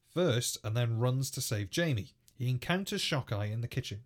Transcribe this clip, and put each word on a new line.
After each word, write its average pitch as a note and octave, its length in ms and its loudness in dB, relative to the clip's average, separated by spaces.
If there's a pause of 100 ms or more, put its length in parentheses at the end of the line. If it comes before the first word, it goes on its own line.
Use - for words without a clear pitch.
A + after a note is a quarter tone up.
first C#3 560 2
and G#2+ 100 -2
then A#2 240 2
runs C3 340 2
to C3 100 -6
save G#2 280 -2
Jamie. D3 440 0 (200)
He B2 140 -2
encounters F3+ 540 0
Shockeye G#2+ 500 0
in A#2 80 -4
the A#2+ 80 -4
kitchen. A2 380 -4